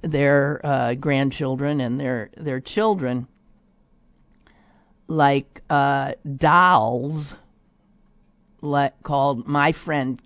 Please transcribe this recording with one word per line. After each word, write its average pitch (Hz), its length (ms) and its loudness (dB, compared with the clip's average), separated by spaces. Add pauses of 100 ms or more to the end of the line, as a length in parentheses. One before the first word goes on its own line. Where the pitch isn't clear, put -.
their, 143 600 2
uh, 127 320 0
grandchildren 139 840 -2
and 123 180 -4
their, 127 380 -4
their 135 240 -6
children, 139 680 -2 (1800)
like, 139 600 0
uh, 139 420 0 (240)
dolls 151 960 2 (1300)
le-, 143 320 0 (120)
called 139 420 0
My 147 260 2
Friend 135 540 -4